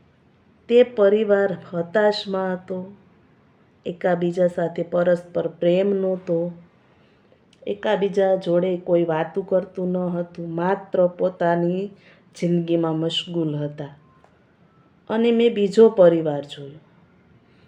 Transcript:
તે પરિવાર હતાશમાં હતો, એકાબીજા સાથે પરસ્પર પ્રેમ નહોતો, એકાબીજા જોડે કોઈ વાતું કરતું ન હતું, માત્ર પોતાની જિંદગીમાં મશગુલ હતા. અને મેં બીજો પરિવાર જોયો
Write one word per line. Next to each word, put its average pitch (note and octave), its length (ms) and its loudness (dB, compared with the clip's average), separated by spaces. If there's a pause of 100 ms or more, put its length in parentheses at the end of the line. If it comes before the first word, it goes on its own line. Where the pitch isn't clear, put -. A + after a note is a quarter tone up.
(680)
તે A#3+ 140 8
પરિવાર G3+ 760 2 (160)
હતાશમાં F#3+ 800 -2
હતો, F#3 380 -10 (960)
એકાબીજા F3 640 0
સાથે E3+ 360 -4
પરસ્પર F3 640 -2
પ્રેમ F3 420 0
નહોતો, F#3 640 -2 (1160)
એકાબીજા G3 680 0
જોડે F3+ 420 0
કોઈ F3 260 0
વાતું E3 420 -4
કરતું F#3 460 -4
ન F3+ 60 -2
હતું, F3 580 -6
માત્ર F#3 520 0
પોતાની F3+ 840 -2 (500)
જિંદગીમાં E3+ 540 0
મશગુલ E3 600 -4
હતા. D3 400 -10 (1120)
અને A3+ 220 0
મેં A#3 220 2
બીજો G#3 360 6
પરિવાર D#3+ 560 4
જોયો C#3+ 340 -18 (880)